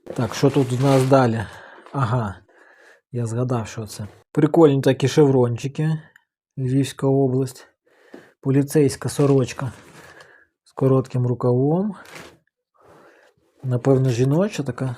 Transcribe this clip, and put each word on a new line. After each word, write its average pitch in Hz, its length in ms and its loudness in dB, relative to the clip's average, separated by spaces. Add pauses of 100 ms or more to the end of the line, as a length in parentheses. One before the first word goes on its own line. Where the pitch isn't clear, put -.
(140)
Так, 113 200 -4
що - 160 2
тут 135 240 0
у 127 100 -2
нас 135 260 4
далі? 123 320 4 (520)
Ага, 117 420 -2 (760)
я 120 140 -6
згадав, 117 420 -4
що 110 200 -12
це. 104 200 -14 (240)
Прикольні 147 500 4
такі 131 260 2
шеврончики. 135 920 0 (580)
Львівська 131 500 -2
область. 135 600 -2 (760)
Поліцейська 139 680 0
сорочка 135 600 0 (920)
з - 80 -20
коротким 131 560 0
рукавом. 135 680 0 (1700)
Напевно, 131 460 0
жіноча 139 540 0
така, 131 340 -8